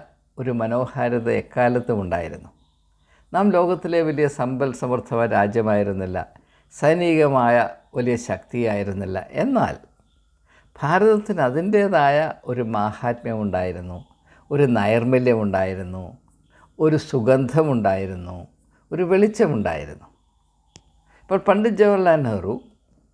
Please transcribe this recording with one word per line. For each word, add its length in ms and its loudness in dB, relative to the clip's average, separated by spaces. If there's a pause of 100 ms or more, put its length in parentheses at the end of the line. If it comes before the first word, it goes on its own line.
(380)
ഒരു 120 -4
മനോഹാരിത 800 -2
എക്കാലത്തും 720 0
ഉണ്ടായിരുന്നു. 500 -6 (800)
നാം 180 2
ലോകത്തിലെ 520 2
വലിയ 260 0
സമ്പൽ 440 -4
സമൃദ്ധമായ 540 -2
രാജ്യമായിരുന്നില്ല, 920 0 (560)
സൈനികമായ 840 2 (380)
വലിയ 220 0
ശക്തിയായിരുന്നില്ല. 1000 -4 (140)
എന്നാൽ 420 0 (1000)
ഭാരതത്തിന് 640 2
അതിൻ്റേതായ 800 2 (260)
ഒരു 180 -4
മാഹാത്മ്യമുണ്ടായിരുന്നു, 1400 -4 (520)
ഒരു 160 2
നൈർമല്യമുണ്ടായിരുന്നു, 1400 0 (760)
ഒരു 180 2
സുഗന്ധമുണ്ടായിരുന്നു, 1400 0 (540)
ഒരു 120 -4
വെളിച്ചമുണ്ടായിരുന്നു. 1040 0 (1120)
ഇപ്പോൾ 200 -2
പണ്ഡിറ്റ് 380 2
ജവഹർലാൽ 460 4
നെഹ്റു 320 -2 (600)